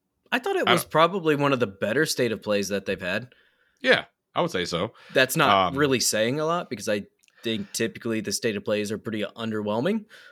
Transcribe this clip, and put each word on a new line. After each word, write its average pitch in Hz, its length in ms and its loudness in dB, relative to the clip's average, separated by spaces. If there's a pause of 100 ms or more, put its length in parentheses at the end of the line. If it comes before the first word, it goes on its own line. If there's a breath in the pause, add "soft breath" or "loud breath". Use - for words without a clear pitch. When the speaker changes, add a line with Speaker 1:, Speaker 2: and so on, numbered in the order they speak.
(320)
Speaker 1:
I 247 80 0
thought 392 160 -2
it 320 120 0
Speaker 2:
I - 60 6
Speaker 1:
was - 100 2
Speaker 2:
don't - 80 -20
Speaker 1:
probably 165 440 4
one 139 180 2
of 123 60 2
the 117 80 0
better 110 380 0
State 123 260 0
of 101 100 -6
Plays 101 280 0
that 98 160 -4
they've 95 160 -4
had. 101 320 -6 (480 soft breath)
Speaker 2:
Yeah, - 240 2 (280)
I - 80 0
would 165 100 -2
say 90 140 -2
so. 87 280 -2 (200 loud breath)
Speaker 1:
That's 131 220 2
not 101 380 4
Speaker 2:
Um, 131 40 -6
Speaker 1:
really 135 220 2
saying 113 400 0
a 156 60 -2
lot 170 240 -4
because 104 200 -6
I 104 140 0 (400)
think 110 300 -4
typically 113 480 -4
the 104 100 -6
State 107 240 -2
of 101 100 -8
Plays 104 260 -2
are 104 60 -4
pretty 107 260 -6
underwhelming. 113 840 -2 (260 loud breath)